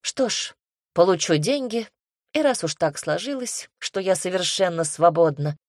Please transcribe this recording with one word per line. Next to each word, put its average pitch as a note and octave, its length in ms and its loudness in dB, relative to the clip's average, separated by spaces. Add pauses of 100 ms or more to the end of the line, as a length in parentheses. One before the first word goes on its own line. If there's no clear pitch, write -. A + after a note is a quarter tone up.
Что - 260 -2
ж, - 260 -6 (380)
получу F3 440 4
деньги, A3+ 520 -2 (460)
и D#4 80 2
раз C#4 200 2
уж D#3+ 120 -4
так D#3 240 -2
сложилось, A#3+ 800 -6
что - 220 -6
я F#3+ 140 2
совершенно F3+ 720 -2
свободна D3+ 720 2 (120)